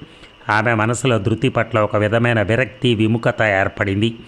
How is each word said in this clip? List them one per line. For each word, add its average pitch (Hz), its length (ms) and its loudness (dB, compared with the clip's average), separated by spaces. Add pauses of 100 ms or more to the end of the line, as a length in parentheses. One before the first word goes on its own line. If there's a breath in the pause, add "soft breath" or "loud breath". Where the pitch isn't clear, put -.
(480 loud breath)
ఆమె 110 260 2
మనసులో 113 440 0
ధృతి 113 300 0
పట్ల 117 300 -2
ఒక 104 180 0
విధమైన 113 460 2
విరక్తి, 117 520 0
విముఖత 113 480 0
ఏర్పడింది. 101 720 0 (140 loud breath)